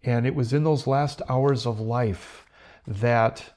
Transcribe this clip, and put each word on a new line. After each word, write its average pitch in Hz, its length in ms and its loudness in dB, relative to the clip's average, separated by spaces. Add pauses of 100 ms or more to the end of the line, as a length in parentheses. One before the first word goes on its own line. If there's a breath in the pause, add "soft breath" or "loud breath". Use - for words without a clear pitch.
And 120 240 0
it 135 80 -2
was 123 160 0
in 151 140 2
those 151 220 0
last 139 420 0
hours 131 360 2
of 113 140 -4
life 113 680 -4 (400 loud breath)
that 113 720 0